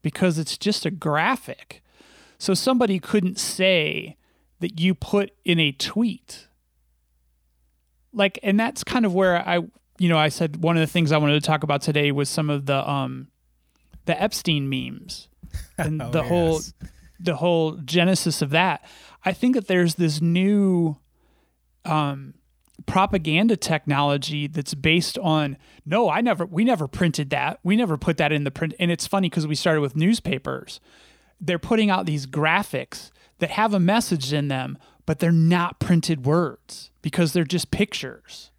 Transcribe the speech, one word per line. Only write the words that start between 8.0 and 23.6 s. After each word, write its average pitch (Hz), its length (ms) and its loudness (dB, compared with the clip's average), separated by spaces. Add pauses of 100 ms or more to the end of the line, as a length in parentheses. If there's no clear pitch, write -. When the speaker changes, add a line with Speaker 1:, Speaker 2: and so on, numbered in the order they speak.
Speaker 1:
Like, 202 280 0
and 202 180 2
that's 226 240 -2
kind 240 220 0
of 185 80 0
where 185 240 4 (100)
I, 175 120 0 (400)
you 180 100 4
know, 165 80 4
I 151 120 4
said 160 340 -4
one 165 120 2
of 165 60 4
the 156 60 2
things 160 240 2
I 156 60 4
wanted 147 180 4
to 151 120 0
talk 156 140 0
about 143 220 0
today 147 280 0
was 139 180 -2
some 151 200 -2
of 143 160 -2
the, 139 240 -2
um, 131 380 -6 (800)
the 170 140 0
Epstein 156 500 0
memes 127 600 -8 (240)
Speaker 2:
<laughs> - 240 -14
Speaker 1:
and 151 240 -4
Speaker 2:
Oh, 120 80 -8
Speaker 1:
the 151 140 0
whole, 170 320 2
Speaker 2:
yes. 156 180 -8 (460)
Speaker 1:
the 175 160 -2
whole 160 380 2
genesis 170 680 0
of 147 80 -2
that. 160 340 0 (400)
I 190 100 0
think 247 220 2
that 214 120 -2
there's 175 280 2
this 156 240 0
new, 180 760 2 (880)
um, 143 480 -4 (540)
propaganda 190 680 2
technology 143 920 -2